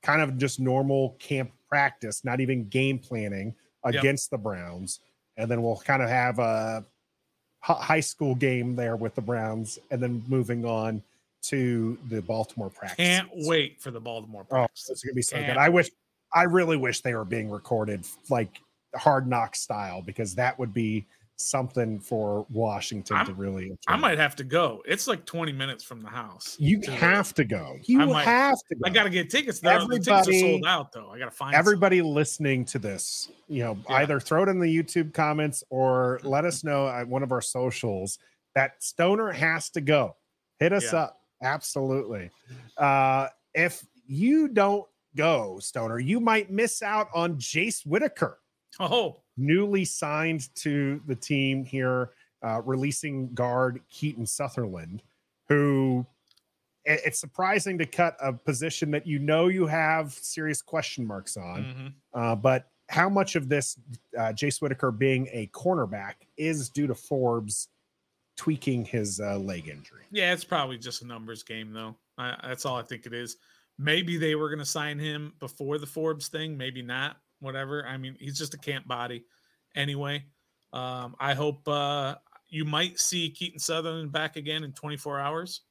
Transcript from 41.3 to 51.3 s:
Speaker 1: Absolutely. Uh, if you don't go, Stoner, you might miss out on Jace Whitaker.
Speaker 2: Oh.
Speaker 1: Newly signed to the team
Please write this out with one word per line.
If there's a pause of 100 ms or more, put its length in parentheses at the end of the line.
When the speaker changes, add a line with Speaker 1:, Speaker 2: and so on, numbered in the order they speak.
Speaker 1:
Absolutely. (480)
Uh, (280)
if (220)
you
don't (280)
go,
Stoner,
you
might
miss
out
on
Jace
Whitaker. (420)
Speaker 2:
Oh. (140)
Speaker 1:
Newly
signed
to
the
team